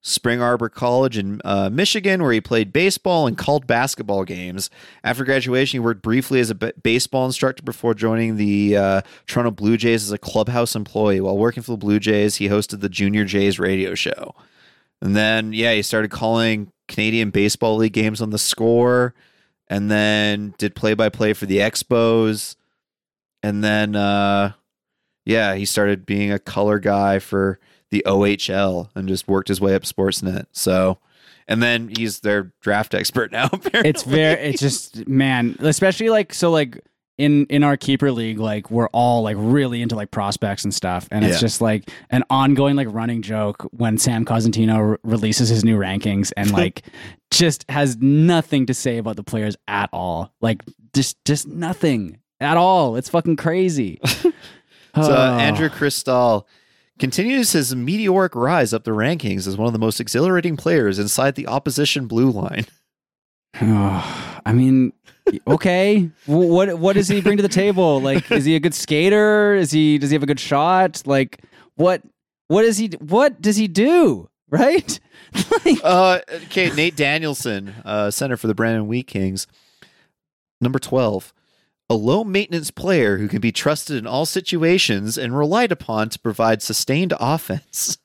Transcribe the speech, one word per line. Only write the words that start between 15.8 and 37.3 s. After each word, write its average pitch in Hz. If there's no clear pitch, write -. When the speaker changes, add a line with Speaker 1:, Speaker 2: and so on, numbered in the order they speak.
Speaker 1:
started 107
calling 110
Canadian 110
Baseball 107
League 110
games 110
on 110
The 104
Score, 123
and 101
then 104
did 104
play-by-play 107
for 104
the 98
Expos. 113
And 104
then, 107
uh, 101
yeah, 107
he 98
started 101
being 101
a 98
color 104
guy 101
for 98
the 104
O 98
H 101
L 95
and 95
just 95
worked 98
his 95
way 98
up 92
Sportsnet. 95
So, 92
and 113
then 117
he's 110
their 104
draft 104
expert 101
now, 117
<laughs> 127
apparently. 202
Speaker 2:
It's -
very, 156
it's 131
just, -
man, 131
especially, 190
like, 214
so, 175
like, 147
in, 147